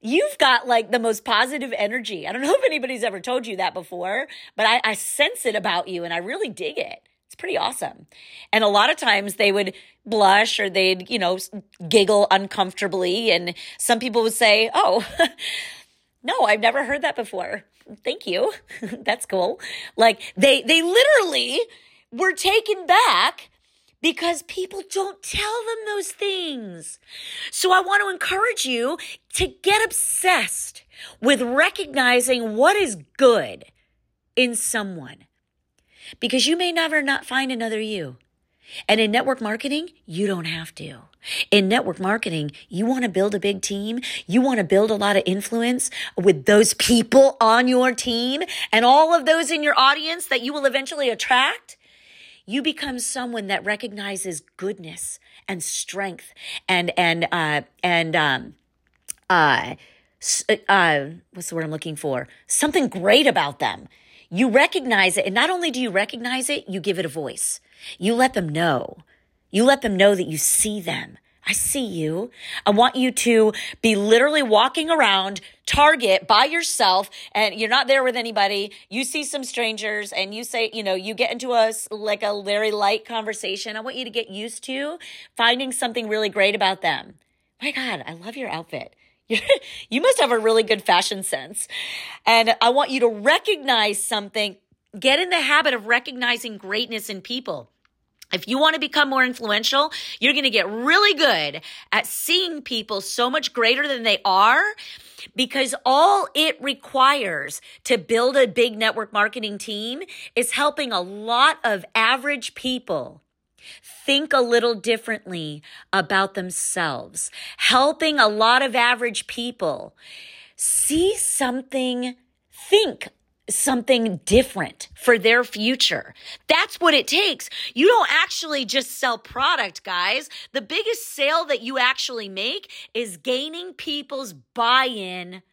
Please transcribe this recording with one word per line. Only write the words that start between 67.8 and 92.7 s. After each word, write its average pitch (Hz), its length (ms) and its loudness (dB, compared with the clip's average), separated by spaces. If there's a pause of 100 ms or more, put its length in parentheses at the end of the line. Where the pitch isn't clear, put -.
You 214 160 0
let 254 180 2
them 180 160 -4
know. 151 540 -2 (480)
You 208 120 2
let 269 200 4
them 214 120 -2
know 196 200 6
that 180 100 -2
you 156 120 -6
see 208 440 0
them. - 380 -8 (260)
"I - 80 -4
see - 320 -2
you." 175 440 -4 (360)
I 202 40 4
want 233 260 4
you 254 160 0
to 220 420 4 (280)
be 220 140 4
literally 233 480 4
walking 254 460 2
around 196 520 2 (240)
Target 254 640 4
by 220 180 6
yourself, 220 640 0 (220)
and 208 240 0
you're 214 140 -2
not 254 180 2
there 269 160 4
with 254 120 0
anybody. 208 560 -2 (180)
You 240 140 -4
see 226 200 -6
some 277 200 -8
strangers 214 680 -6
and 196 220 -6
you 226 100 -10
say, 226 300 -4
you 220 100 -8
know, 190 120 0
you 190 180 -8
get 233 180 -2
into 247 220 -6
a 220 140 4
s-, 220 240 -6
like, 208 320 -4
a 208 180 -4
very 208 300 -2
light 208 340 -2
conversation. 214 680 -8
I 220 60 -10
want 247 140 -12
you 254 80 -8
to 240 60 -10
get 226 200 -8
used 214 340 -12
to 285 340 -8 (380)
finding 247 360 0
something 240 360 -6
really 214 220 0
great 202 260 2
about 190 260 0
them. - 380 -6 (420)
"My 285 100 -6
God, 247 360 -8
I 156 60 -14
love 185 220 -16
your 254 140 -10
outfit. 160 460 -12 (160)
<laughs> - 180 -20
You're, 220 120 0 (480)
you 262 120 0
must 494 180 4
have 262 120 2
a 233 80 2
really 226 240 4
good 214 200 0
fashion 208 380 2
sense." 143 460 -8 (580)
And 226 360 4
I 233 80 6
want 269 200 2